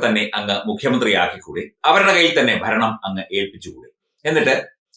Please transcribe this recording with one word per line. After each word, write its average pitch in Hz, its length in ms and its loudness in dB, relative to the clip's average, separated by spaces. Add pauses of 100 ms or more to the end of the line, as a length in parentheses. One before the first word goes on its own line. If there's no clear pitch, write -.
തന്നെ 107 320 0
അങ്ങ് 104 180 -2 (140)
മുഖ്യമന്ത്രിയാക്കിക്കൂടെ? 107 920 -2 (260)
അവരുടെ 196 280 4
കയ്യിൽ 165 220 2
തന്നെ 120 240 2
ഭരണം 110 300 0 (140)
അങ്ങ് 95 160 -6 (160)
ഏൽപ്പിച്ചുകൂടെ? - 500 -10 (400)
എന്നിട്ട് - 260 2 (420)